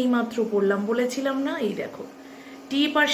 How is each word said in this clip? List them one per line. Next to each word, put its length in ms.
এইমাত্র 320
পরলাম, 280
বলেছিলাম 460
না, 60
এই 140
দেখো 220
টিপ 280
আর 160